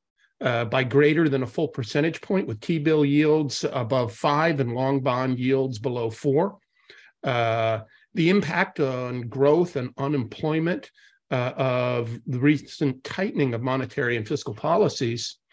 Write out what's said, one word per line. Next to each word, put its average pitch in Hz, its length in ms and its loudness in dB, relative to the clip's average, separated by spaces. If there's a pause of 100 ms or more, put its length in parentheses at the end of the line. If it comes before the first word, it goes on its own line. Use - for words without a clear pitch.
(420)
uh, 117 240 0
by 131 180 0
greater 147 460 4
than 131 140 0
a 123 40 -6
full 156 200 -2
percentage 147 520 -2
point, 196 280 -2
with 110 140 -6
T-bill 156 440 2
yields 147 580 2 (100)
above 120 380 0
five 151 480 2
and 120 140 -2
long 135 280 0
bond 127 360 0
yields 131 400 0
below 120 320 -4
four. 151 480 0 (680)
Uh, 113 580 0 (340)
the 170 160 4
impact 190 480 0
on 127 420 -2
growth 143 540 2
and 127 240 -6
unemployment 151 880 -2 (420)
uh, 127 260 -2
of 123 720 -2
the 127 120 -4
recent 139 640 0
tightening 175 500 -2
of 113 80 -4
monetary 127 560 -2
and 107 100 -6
fiscal 139 260 -6
policies, 139 840 -2 (160)